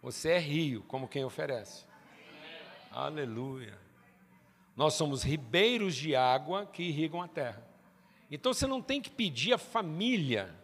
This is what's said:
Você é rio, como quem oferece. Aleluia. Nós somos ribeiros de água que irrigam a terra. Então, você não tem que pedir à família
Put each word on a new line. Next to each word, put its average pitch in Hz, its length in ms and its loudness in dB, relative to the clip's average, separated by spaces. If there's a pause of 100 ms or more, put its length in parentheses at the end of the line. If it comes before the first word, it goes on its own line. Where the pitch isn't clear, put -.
Você 127 280 -6
é 175 100 6
rio, 147 440 0
como 131 220 -6
quem 135 200 -4
oferece. 131 600 -6 (1040)
Aleluia. 131 880 -6 (960)
Nós 151 200 4
somos 143 280 0
ribeiros 175 760 2
de 143 200 0
água 139 500 4
que 175 180 -8
irrigam 160 380 -2
a 175 60 -8
terra. 120 340 -6 (720)
Então, 240 220 0
você - 120 2
não 262 160 0
tem 277 200 -2
que - 80 -12
pedir 170 440 2
à 233 40 4
família 160 1080 0